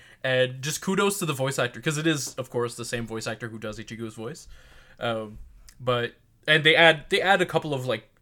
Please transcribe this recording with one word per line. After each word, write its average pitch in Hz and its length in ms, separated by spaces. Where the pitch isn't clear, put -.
and 131 400
just 151 180
kudos 196 380
to 180 60
the 156 80
voice 135 260
actor, 120 200
'cause 151 200
it 156 80
is, 147 280
of 127 140
course, 120 240
the 120 120
same 117 200
voice 113 220
actor 113 220
who 110 100
does 110 180
Ichigo's 113 380
voice. 120 320
Um, 110 380
but, 120 360
and 151 160
they 156 120
add, 160 340
they 196 120
add 185 180
a 180 60
couple 160 300
of, 127 100
like, 113 240